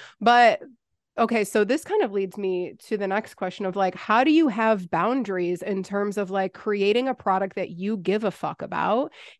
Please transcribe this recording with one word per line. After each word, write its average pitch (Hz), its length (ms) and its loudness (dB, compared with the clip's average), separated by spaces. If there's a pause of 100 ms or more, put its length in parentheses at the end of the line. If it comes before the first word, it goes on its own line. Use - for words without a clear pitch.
(220)
But 240 400 6 (560)
okay, 220 260 0
so 208 200 0
this 254 180 0
kind 415 200 0
of 226 100 -2
leads 196 240 -4
me 185 420 -4
to - 200 -6
the 196 100 -4
next 208 280 -4
question 190 280 -6
of, 185 100 -4
like, 185 200 0
how 220 280 2
do 302 80 4
you 311 180 6
have 214 420 0
boundaries 185 720 -2
in 190 200 -4
terms 202 360 -4
of, 190 120 -4
like, 190 220 -2
creating 208 560 0
a 254 60 -2
product 196 420 -2
that 190 140 -6
you 196 260 -6
give 190 260 0
a 208 80 0
fuck 156 300 -8
about - 500 -2 (280)